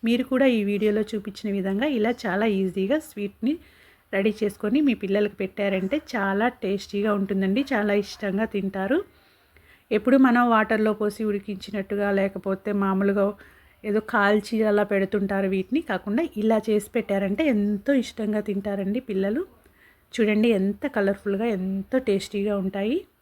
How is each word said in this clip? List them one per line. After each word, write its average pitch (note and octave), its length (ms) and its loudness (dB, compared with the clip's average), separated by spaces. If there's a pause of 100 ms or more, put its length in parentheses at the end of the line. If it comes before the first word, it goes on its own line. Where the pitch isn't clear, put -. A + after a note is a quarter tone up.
మీరు B3 240 0
కూడా C4 240 4
ఈ - 20 2 (120)
వీడియోలో G#3 420 2
చూపించిన G3+ 360 -8 (100)
విధంగా G3 300 0 (100)
ఇలా A3 140 2 (120)
చాలా G3+ 220 0 (120)
ఈజీగా G3 400 0 (100)
స్వీట్ని G#3 460 -4 (580)
రెడీ G3+ 180 2 (100)
చేసుకొని G#3 460 0
మీ B3 60 4 (120)
పిల్లలకు G3+ 360 0
పెట్టారంటే G3 560 -2 (160)
చాలా G3+ 320 0 (200)
టేస్టీగా G3+ 560 -2
ఉంటుందండి, G3 400 0 (100)
చాలా G#3 220 0 (120)
ఇష్టంగా G3+ 420 -4 (100)
తింటారు. G3 420 -2 (920)
ఎప్పుడు B3 360 4
మనం A#3+ 160 6 (120)
వాటర్లో G#3+ 460 2
పోసి G#3 300 -2
ఉడికించినట్టుగా G3+ 760 -4 (120)
లేకపోతే G3 500 -4 (140)
మామూలుగా G3 400 2 (640)
ఏదో G#3 120 0 (100)
కాల్చి G#3 460 2 (120)
అలా G#3 220 4
పెడుతుంటారు G3 600 0
వీటిని, F#3+ 260 -2 (100)
కాకుండా G#3 340 -2 (180)
ఇలా A3 160 4 (100)
చేసి G#3 260 0
పెట్టారంటే G3+ 500 -2 (100)
ఎంతో G#3 380 0 (120)
ఇష్టంగా G#3+ 460 -4
తింటారండి G3+ 500 -4 (100)
పిల్లలు. G3+ 320 -2 (720)
చూడండి, G#3+ 360 2 (100)
ఎంత G3+ 240 -2 (140)
కలర్ఫుల్గా, G3 500 -2 (100)
ఎంతో F#3+ 500 -4
టేస్టీగా G3+ 460 -2 (100)
ఉంటాయి. G3+ 340 -2 (240)